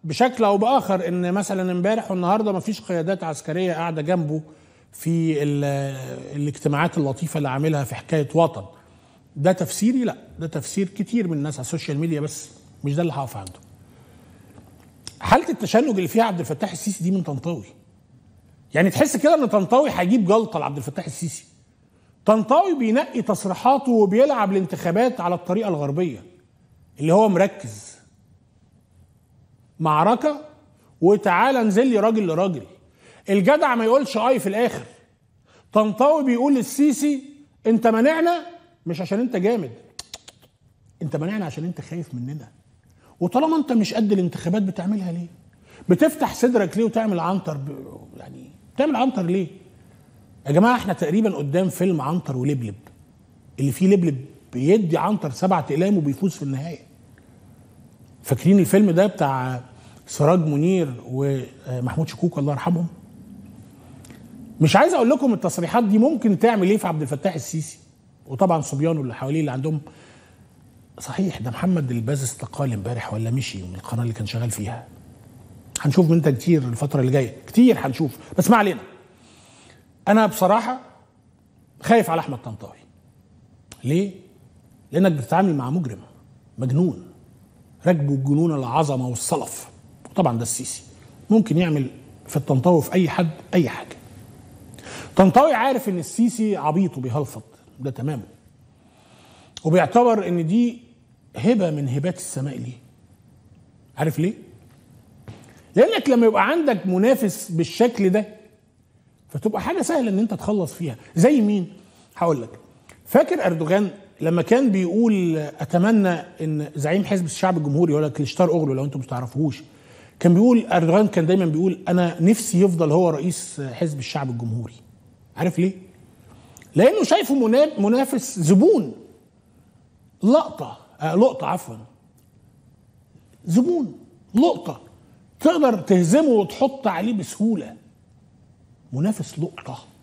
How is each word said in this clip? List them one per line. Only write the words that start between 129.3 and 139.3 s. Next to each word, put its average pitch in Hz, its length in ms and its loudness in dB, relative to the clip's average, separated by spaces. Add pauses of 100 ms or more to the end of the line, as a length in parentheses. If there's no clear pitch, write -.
لقطة، 247 540 0 (240)
آه، 165 140 -2
لقطة 202 320 2
عفوا. 139 300 -6 (1700)
زبون، 254 540 0 (360)
لقطة. 269 460 0 (580)
تقدر 294 420 4
تهزمه 196 480 4
وتحط 226 580 0
عليه 196 260 -2
بسهولة. 196 640 -4 (1200)
منافس 165 460 -4